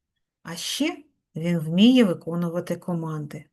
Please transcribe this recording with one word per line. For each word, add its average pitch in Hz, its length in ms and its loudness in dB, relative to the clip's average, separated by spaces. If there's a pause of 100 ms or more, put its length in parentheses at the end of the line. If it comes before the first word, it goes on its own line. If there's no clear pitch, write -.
(420)
а 165 140 -12
ще - 480 -6 (320)
він 170 220 0
вміє 208 460 6
виконувати 170 720 -4
команди. 156 760 -8